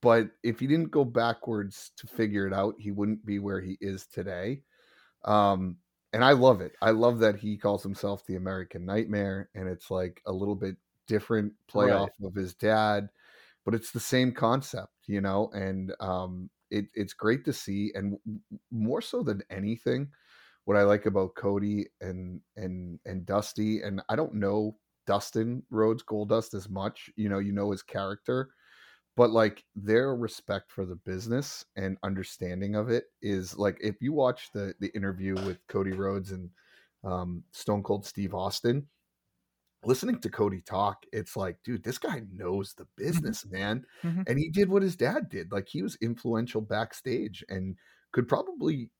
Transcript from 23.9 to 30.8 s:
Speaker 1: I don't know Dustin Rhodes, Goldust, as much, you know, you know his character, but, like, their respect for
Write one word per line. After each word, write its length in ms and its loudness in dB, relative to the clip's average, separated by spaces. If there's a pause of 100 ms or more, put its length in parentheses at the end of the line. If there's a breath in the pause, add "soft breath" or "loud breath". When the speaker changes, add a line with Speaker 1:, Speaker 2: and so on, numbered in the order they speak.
Speaker 1:
I 60 0
don't 180 -2
know 420 0 (300)
Dustin 640 0
Rhodes, 320 2
Goldust, 500 0
as 160 -8
much, 480 -6
you 140 0
know, 80 0
you 140 0
know 180 0
his 120 -4
character, 680 -4 (680 soft breath)
but, 140 10
like, 340 4 (120)
their 400 4
respect 560 -6
for 120 -6